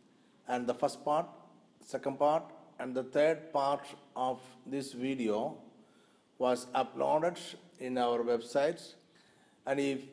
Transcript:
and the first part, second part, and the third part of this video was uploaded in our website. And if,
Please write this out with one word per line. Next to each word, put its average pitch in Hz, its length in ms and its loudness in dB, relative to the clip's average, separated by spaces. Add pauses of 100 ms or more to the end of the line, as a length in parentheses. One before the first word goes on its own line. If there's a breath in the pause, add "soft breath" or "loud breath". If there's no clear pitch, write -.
(480 soft breath)
and 123 180 0
the 120 80 2
first - 300 -2
part, 156 220 2 (600)
second 135 320 -4
part, 147 280 4 (340)
and 127 160 -6
the 131 80 0
third 151 480 2
part 139 340 0 (300)
of 127 240 -2 (260)
this 135 280 -4
video 123 640 0 (800 soft breath)
was 123 300 2
uploaded 143 680 2 (440)
in 127 160 -4
our 123 220 4
website. 120 760 0 (720 soft breath)
And 139 120 0
if, 139 360 0